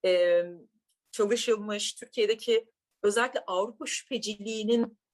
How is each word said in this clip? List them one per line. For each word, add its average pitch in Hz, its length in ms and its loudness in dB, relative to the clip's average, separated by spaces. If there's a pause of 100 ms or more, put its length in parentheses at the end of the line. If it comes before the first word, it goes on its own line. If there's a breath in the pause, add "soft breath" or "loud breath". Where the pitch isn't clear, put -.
e, 175 380 4 (680)
çalışılmış, 208 800 0
Türkiye'deki 226 760 0 (320)
özellikle 233 440 0
Avrupa 208 380 -4
şüpheciliğinin 220 1120 -2 (140)